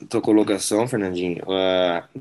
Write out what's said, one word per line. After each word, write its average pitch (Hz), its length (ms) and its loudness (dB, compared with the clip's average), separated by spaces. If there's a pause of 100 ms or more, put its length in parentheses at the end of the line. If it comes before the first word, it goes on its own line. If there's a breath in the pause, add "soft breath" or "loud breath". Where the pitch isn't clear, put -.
tua 113 140 -2
colocação, 107 640 2
Fernandinho. 90 580 -4
Ah, 92 640 0 (120)